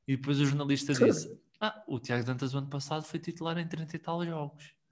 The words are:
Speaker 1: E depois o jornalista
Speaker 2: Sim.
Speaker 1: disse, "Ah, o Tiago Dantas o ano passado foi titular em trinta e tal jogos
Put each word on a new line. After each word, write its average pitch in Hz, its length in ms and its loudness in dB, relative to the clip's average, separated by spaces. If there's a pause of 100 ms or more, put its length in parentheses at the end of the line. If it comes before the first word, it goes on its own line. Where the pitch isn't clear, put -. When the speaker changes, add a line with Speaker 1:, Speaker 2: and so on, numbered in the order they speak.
Speaker 1:
E 135 80 2
depois 139 240 2
o 147 60 6
jornalista 139 480 2
Speaker 2:
Sim. 127 100 6
Speaker 1:
disse, - 340 4 (220)
"Ah, 214 260 -2
o 131 140 -4
Tiago 120 240 0
Dantas 127 300 0
o 139 40 0
ano 139 100 -4
passado 147 360 -4
foi - 160 -6
titular 165 380 -4
em 165 100 -4
trinta 160 260 -6
e 160 40 -8
tal 170 260 -4
jogos 156 480 -6 (200)